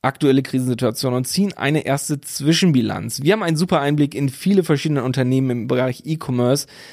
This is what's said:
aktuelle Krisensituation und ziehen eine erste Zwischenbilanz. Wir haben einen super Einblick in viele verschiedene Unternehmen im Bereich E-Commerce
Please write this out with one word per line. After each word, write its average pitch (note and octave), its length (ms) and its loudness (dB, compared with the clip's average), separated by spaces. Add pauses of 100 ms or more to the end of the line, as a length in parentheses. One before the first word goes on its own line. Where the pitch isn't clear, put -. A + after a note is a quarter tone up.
aktuelle C3+ 380 2
Krisensituation B2+ 680 -2
und B2+ 160 -2
ziehen G3 240 0
eine C#3+ 320 -2
erste C#3 340 -2
Zwischenbilanz. C3 1000 0
Wir D3 100 2
haben A3 100 2
einen E3+ 140 0
super E3+ 240 2
Einblick C#3+ 360 0
in C#3 120 0
viele F#3 380 2
verschiedene D3 360 0
Unternehmen C3 480 0
im A#2+ 180 -4
Bereich B2+ 360 -2
E-Commerce C#3 640 0 (260)